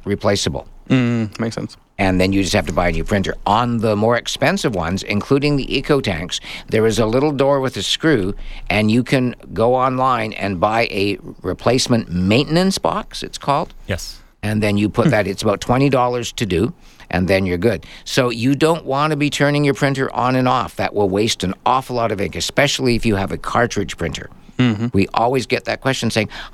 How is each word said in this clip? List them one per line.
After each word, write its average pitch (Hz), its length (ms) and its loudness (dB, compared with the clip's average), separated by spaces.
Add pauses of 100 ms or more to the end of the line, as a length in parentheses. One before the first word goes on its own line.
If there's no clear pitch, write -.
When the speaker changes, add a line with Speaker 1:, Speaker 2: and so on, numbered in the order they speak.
Speaker 1:
replaceable. 98 600 0 (220)
Speaker 2:
Mm, 120 500 2
makes 113 160 -4
sense. - 200 -8 (220)
Speaker 1:
And 92 240 2
then 95 120 2
you 98 100 4
just 90 100 -2
have 104 140 2
to 90 60 -4
buy 87 160 2
a - 20 0
new 82 120 0
printer. 98 320 0 (120)
On 120 320 2
the 107 160 2
more 110 220 4
expensive 147 580 0
ones, 87 280 -2
including 139 540 0
the 127 100 -2
EcoTanks, 110 720 -2 (280)
there 110 200 2
is 104 120 0
a 113 80 4
little 135 240 2
door 139 280 2
with 131 180 -4
a 98 60 -4
screw, 107 500 2 (380)
and 107 200 2
you 120 120 4
can 127 320 0 (180)
go 120 220 2
online 127 580 0
and 98 260 -4
buy 110 320 2
a 101 260 0 (260)
replacement 117 680 0
maintenance 143 680 2
box, 185 440 -4
it's - 140 -10
called. 147 360 -2 (140)
Speaker 3:
Yes. - 320 -8 (240)
Speaker 1:
And 107 200 0
then 104 140 2
you 104 120 2
put - 220 2
that, 107 160 2
it's 98 160 -6
about 101 180 0
twenty 135 280 2
dollars 123 440 0
to 117 140 -2
do, 92 260 0 (380)
and 87 160 0
then 95 180 4
you're 87 140 -2
good. 95 260 0 (180)
So 123 280 0
you 120 240 0
don't 156 300 0
wanna 147 300 0
be 147 140 0
turning 147 340 2
your 139 120 2
printer 135 400 0
on 123 200 0
and 127 120 2
off. 123 300 0
That 95 180 -2
will 101 140 2
waste 107 340 0
an 92 100 -2 (140)
awful 127 300 0
lot 113 140 0
of 98 80 -4
ink, 82 160 -4
especially 131 600 0
if 110 100 0
you 107 120 2
have 95 140 -2
a 87 60 -6
cartridge - 600 -2
printer. - 340 -6 (300)
Speaker 2:
Mm-hmm. 117 320 0
Speaker 1:
We 98 200 4
always 120 320 2
get 120 200 -2
that 107 160 -4
question 127 300 -2
saying, 107 180 0 (240)